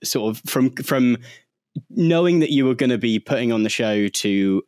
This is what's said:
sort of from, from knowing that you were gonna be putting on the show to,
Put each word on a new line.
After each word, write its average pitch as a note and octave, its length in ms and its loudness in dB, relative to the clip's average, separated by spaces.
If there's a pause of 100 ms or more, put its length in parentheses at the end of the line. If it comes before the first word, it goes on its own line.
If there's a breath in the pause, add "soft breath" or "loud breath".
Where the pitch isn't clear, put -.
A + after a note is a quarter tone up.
sort A2 320 -2
of - 160 -12
from, C3 260 2
from B2 420 0 (720 loud breath)
knowing E3+ 500 2
that D#3 100 0
you C#3 140 2
were C3 100 2
gonna B2 240 0
be A2 200 0
putting A#2+ 340 -2
on A2 120 0
the G#2+ 40 0
show G#2 400 0
to, G2 600 0